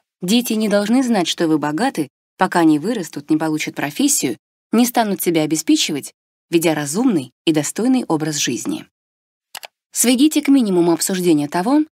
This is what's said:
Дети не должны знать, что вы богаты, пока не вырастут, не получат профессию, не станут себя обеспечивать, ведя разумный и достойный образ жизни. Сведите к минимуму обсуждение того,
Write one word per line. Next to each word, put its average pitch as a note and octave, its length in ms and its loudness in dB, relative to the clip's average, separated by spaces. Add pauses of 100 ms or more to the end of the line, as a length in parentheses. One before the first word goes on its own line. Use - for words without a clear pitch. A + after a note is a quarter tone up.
(200)
Дети A#3 320 0
не G#3+ 160 -2
должны G#3 340 2
знать, A3 240 0
что - 220 -2
вы D#3 100 2
богаты, D3+ 500 -2 (300)
пока F#3 240 2
не D#3 160 4
вырастут, E3+ 500 -6
не D#3 80 2
получат D#3 380 -4
профессию, D3 640 -2 (320)
не A#3 160 4
станут A3 340 0
себя E3 220 2
обеспечивать, D#3 720 -2 (340)
ведя E3 260 2
разумный D3+ 580 -2 (120)
и E3 80 2
достойный G#3+ 520 0
образ D#3 320 -2
жизни. A#2 500 -6 (1040)
Сведите C4+ 520 2
к - 60 -2
минимуму F#3+ 440 4
обсуждение E3 560 0
того, A3+ 320 0 (120)